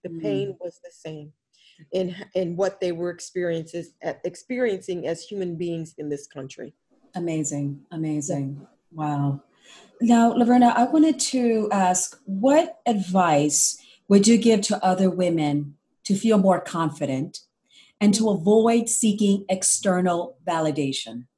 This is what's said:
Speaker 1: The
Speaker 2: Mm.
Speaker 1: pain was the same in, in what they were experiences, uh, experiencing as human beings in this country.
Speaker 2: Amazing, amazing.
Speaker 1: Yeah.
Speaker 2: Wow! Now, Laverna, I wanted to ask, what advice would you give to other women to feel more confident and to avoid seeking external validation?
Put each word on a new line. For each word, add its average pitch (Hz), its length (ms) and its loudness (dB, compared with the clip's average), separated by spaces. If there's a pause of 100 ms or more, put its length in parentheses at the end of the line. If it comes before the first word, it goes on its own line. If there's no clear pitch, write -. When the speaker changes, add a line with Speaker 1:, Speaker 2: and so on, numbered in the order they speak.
Speaker 1:
The 175 80 -12
Speaker 2:
Mm. 165 120 -12
Speaker 1:
pain 196 380 -4
was 175 240 -14
the - 80 -20
same 151 400 -16 (600)
in, 185 220 -4 (200)
in 180 200 -2
what 190 260 -4
they 180 120 -2
were 170 180 -6
experiences, 170 840 -8 (100)
uh, 160 100 -6 (100)
experiencing 190 800 -6
as 165 160 -6
human 185 340 -8
beings 165 420 -8
in 151 100 -10
this 143 200 -8
country. 135 460 -16 (420)
Speaker 2:
Amazing, 147 640 -4 (100)
amazing. 151 680 -6
Speaker 1:
Yeah. - 60 -20 (260)
Speaker 2:
Wow! 143 500 -4 (580)
Now, 233 320 4
Laverna, 240 440 6
I 240 80 4
wanted 311 360 4
to 226 520 0
ask, 185 520 0
what 277 600 2
advice 175 920 2 (320)
would 202 200 6
you 233 100 6
give 220 240 4
to - 220 -4
other 185 260 2
women 156 680 -2 (280)
to 196 100 0
feel 214 240 2
more 185 220 4
confident 151 800 -6 (600)
and 208 140 4
to 220 160 2
avoid 220 580 4
seeking 202 600 0
external 180 1000 0
validation? 143 800 -4 (120)